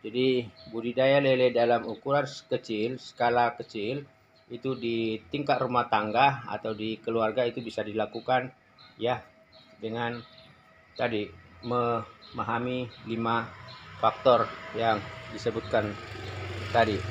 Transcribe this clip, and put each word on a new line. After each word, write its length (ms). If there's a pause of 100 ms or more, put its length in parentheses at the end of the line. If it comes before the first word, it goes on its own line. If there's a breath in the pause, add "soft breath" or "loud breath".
Jadi 480 (240)
budidaya 480
lele 320
dalam 320
ukuran 400
kecil, 720
skala 560
kecil, 480 (480)
itu 240
di 560
tingkat 320
rumah 240
tangga 640
atau 240
di 240
keluarga 480
itu 160
bisa 240
dilakukan, 640 (480)
ya, 240 (560)
dengan 400 (800)
tadi 320 (360)
memahami 1200 (240)
lima 400 (480)
faktor 480 (320)
yang 240 (320)
disebutkan 560 (800)
tadi. 280 (140)